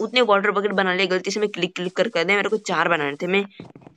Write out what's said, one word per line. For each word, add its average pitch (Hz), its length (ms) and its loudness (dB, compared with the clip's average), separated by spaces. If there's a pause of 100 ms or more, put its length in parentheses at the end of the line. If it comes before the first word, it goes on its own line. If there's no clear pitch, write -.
उतने 226 220 0
water 208 280 4
bucket 202 220 0
बना 190 220 2
लिए। 190 120 0
गलती 185 240 -2
से 208 100 -2
मैं 214 80 0
click, 180 280 -4
click 180 200 -6
कर, 190 120 2
कर 165 160 0
दिया, 196 120 2
मेरे 202 120 0
को 214 100 -2
चार 175 300 0
बनाने 147 340 0
थे। 180 40 -4
मैं 196 180 2 (520)